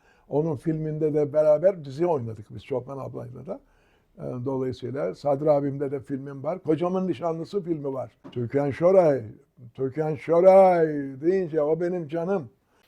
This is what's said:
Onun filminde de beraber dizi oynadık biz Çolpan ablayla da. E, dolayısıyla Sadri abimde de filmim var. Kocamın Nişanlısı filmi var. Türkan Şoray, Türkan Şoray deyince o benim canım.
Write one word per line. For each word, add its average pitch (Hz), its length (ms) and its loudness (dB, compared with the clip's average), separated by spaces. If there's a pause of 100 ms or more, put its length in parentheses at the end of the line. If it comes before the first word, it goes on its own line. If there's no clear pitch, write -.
(300)
Onun 151 260 -2
filminde 156 580 -4
de 147 200 0
beraber 151 520 4
dizi 139 220 -2
oynadık 113 420 -4
biz 120 160 -16
Çolpan 131 320 -6
ablayla 127 480 -14
da. 240 140 -10 (580)
E, 135 280 -10
dolayısıyla 131 680 -6
Sadri 143 360 0
abimde 143 400 -2
de 139 80 -6
filmim 139 440 -10
var. 175 160 -6
Kocamın 180 480 0
Nişanlısı 165 540 -6
filmi 151 320 -6
var. 120 180 -10 (200)
Türkan 139 400 -2
Şoray, 165 500 4 (520)
Türkan 156 420 -4
Şoray 180 720 6 (340)
deyince 165 400 0
o 156 180 0
benim 175 280 -4
canım. 165 420 -4 (380)